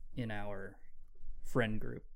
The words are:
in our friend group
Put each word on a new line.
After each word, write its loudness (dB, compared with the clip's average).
in -2
our -2
friend 6
group 0